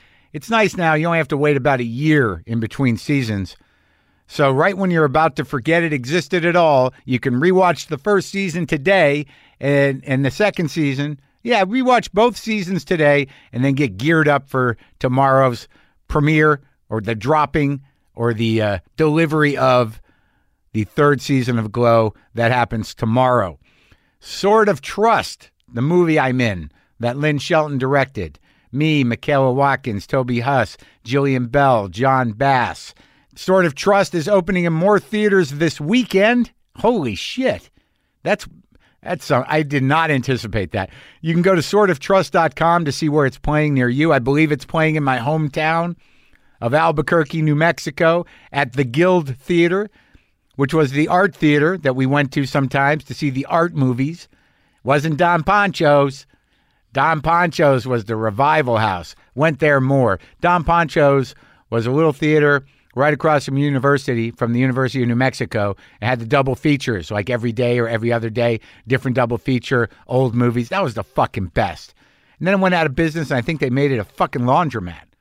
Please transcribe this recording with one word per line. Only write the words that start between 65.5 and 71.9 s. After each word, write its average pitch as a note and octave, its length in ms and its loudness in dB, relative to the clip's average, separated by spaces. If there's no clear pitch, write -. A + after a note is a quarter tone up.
It G#2 60 -4
had B2 120 -2
the A#2 60 -10
double C3+ 320 0
features, C3 540 -2
like G#2 180 -4
every A#2+ 240 -4
day A#2+ 260 0
or A#2 80 0
every A2+ 240 -2
other A#2 200 -2
day, A#2 280 -2
different B2+ 280 -2
double A#2+ 200 0
feature, B2 540 -2
old B2+ 260 0
movies. A#2+ 360 0
That F#3+ 120 -2
was B2+ 120 -4
the - 100 -8
fucking G#2+ 440 -4
best. - 460 -6